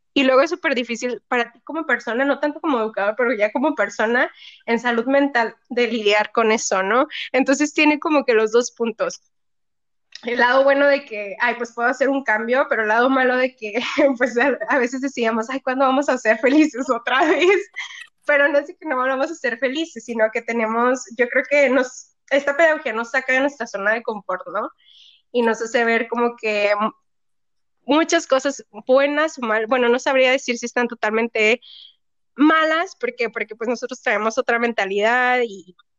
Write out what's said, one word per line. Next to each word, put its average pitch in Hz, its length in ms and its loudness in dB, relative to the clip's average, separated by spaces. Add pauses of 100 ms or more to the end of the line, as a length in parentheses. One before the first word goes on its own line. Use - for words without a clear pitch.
(140)
y 277 100 2
luego 262 180 6
es 330 80 0
súper 330 240 -2
difícil 233 540 -6
para 233 240 -2
ti - 80 -20
como 311 260 -8
persona, 240 380 0
no 277 160 0
tanto 302 200 -4
como 285 180 0
educador, 214 380 -2
pero 247 160 0
ya 214 200 0
como 294 220 0
persona 233 560 -2 (360)
en 233 120 0
salud 233 280 -2
mental 277 500 0 (140)
de 240 160 0
lidiar 214 460 0
con 226 200 2
eso, 202 300 0
¿no? 233 240 2 (260)
Entonces 269 400 2
tiene 302 260 2
como 302 260 0
que 240 100 2
los 220 180 2
dos 240 200 2
puntos. 214 500 -4 (1040)
El 233 140 -4
lado 247 240 4
bueno 277 240 4
de 285 180 2
que, 208 360 -10
ay, 233 160 0
pues 240 180 -8
puedo 240 140 0
hacer 262 200 0
un 277 140 0
cambio, 233 460 0
pero 220 140 0
el 214 60 -2
lado 240 220 4
malo 254 260 2
de 262 200 -2
que, 208 180 -12
<laughs> 269 440 0
pues, 240 200 0
a, 254 180 2 (120)
a 269 100 2
veces 247 220 -2
decíamos, 233 500 -2
"Ay, 262 100 -6
¿cuándo 262 240 0
vamos 262 240 2
a 254 100 0
ser 226 200 2
felices 269 520 2
otra 247 340 0
vez?". 349 460 2 (560)
Pero 285 220 4
no 285 100 2
es 294 100 0
que 359 180 -18
no 302 100 -4
vamos 262 360 -2
a - 20 -12
ser 240 240 -6
felices, 269 460 -6
sino 220 280 0
que 233 100 -4
tenemos, 233 640 -2 (140)
yo 247 100 0
creo 262 220 -2
que 285 200 4
nos, 262 420 -2 (180)
esta 277 260 0
pedagogía 311 360 2
nos 233 180 -6
saca 262 220 -2
de 262 80 2
nuestra 277 260 -2
zona 196 280 -2
de 233 80 -4
confort, 190 460 -8
¿no? 214 220 -6 (640)
Y 240 100 0
nos 226 200 0
hace 233 220 0
ver 226 240 0
como 240 280 -2
que 208 340 -2
m-, 208 220 0 (920)
muchas 320 440 0
cosas 262 360 -2 (220)
buenas 294 520 2
o 247 40 -10
mal-, 220 240 -2
bueno, 240 220 2
no 240 100 2
sabría 262 320 2
decir 254 280 -2
si 240 80 -10
están 240 220 -2
totalmente 226 720 0 (760)
malas, 320 600 2
¿por 247 200 -6
qué? 233 140 -4
Porque, 220 260 -10
pues, 226 120 -6
nosotros 240 340 -8
traemos 220 360 0
otra 240 220 0
mentalidad 233 840 0
y, 196 320 -12 (220)